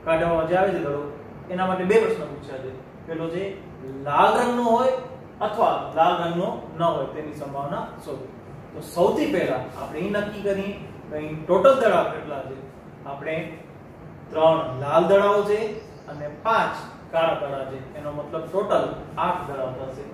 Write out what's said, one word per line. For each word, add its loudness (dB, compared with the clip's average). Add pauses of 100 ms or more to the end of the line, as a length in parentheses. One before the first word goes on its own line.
કાઢવામાં 2
જે 4
આવે 4
છે 0
દડો, -4 (300)
એના 0
માટે 0
બે 8
પ્રશ્ન 0
પૂછ્યા -10
છે. -10 (340)
પેલો -6
છે -4 (600)
લાલ 6
રંગનો 0
હોય 4 (480)
અથવા 0
લાલ 6
રંગનો -2 (160)
ન 0
હોય 2
તેની -8
સંભાવના -6 (180)
શોધો. -10 (480)
તો -10
સૌથી 2
પહેલા -2
આપણે -8
એ -4
નક્કી -2
કરીએ 0 (380)
કે -8
અહીં -6
ટોટલ 8
દડા 4
કેટલા -6
છે. -8 (500)
આપણે -6 (960)
ત્રણ 4
લાલ 6
દડાઓ 6
છે 2 (500)
અને -10 (140)
પાંચ 2 (360)
કાળા 4
દડા -4
છે, -12
એનો -8
મતલબ -6
ટોટલ 2 (300)
આઠ -2
દડાઓ -4
થશે. -8